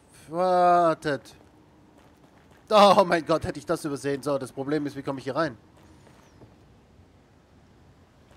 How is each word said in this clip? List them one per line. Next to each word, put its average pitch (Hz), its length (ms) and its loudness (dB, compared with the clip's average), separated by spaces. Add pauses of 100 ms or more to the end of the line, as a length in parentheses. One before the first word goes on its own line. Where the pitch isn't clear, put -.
(280)
Wartet. 175 1040 0 (1400)
Oh 202 360 6
mein 170 200 -2
Gott, 156 200 -2
hätte 170 140 -10
ich - 60 -16
das 165 200 -4
übersehen. 139 360 -6
So, 139 160 -4
das 131 140 -10
Problem 143 340 -6
ist, 131 120 -10
wie 135 60 -12
komme 135 160 -8
ich 117 40 -16
hier 127 140 -8
rein? 147 200 -4 (2750)